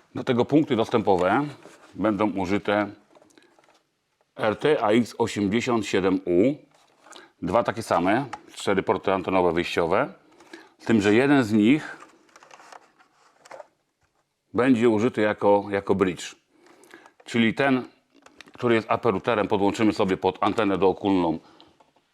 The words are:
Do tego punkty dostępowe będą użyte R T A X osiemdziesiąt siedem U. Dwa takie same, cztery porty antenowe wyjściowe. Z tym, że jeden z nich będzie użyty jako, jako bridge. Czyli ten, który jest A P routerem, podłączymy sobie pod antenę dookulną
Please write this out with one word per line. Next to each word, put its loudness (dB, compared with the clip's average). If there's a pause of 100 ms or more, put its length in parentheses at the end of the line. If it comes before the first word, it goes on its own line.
(140)
Do -10
tego 0
punkty 0
dostępowe 0 (500)
będą -2
użyte -2 (1500)
R -2
T 0
A 2
X 2
osiemdziesiąt -2
siedem 0
U. 2 (880)
Dwa 0
takie -6
same, 0 (260)
cztery -2
porty -2
antenowe 0
wyjściowe. -2 (680)
Z -20
tym, 2
że 4
jeden 4
z -6
nich 2 (2500)
będzie 2
użyty 0
jako, 2
jako -2
bridge. -2 (880)
Czyli 0
ten, 0 (680)
który 0
jest 0
A 0
P 0
routerem, -2
podłączymy 0
sobie 0
pod -2
antenę -2
dookulną 0 (760)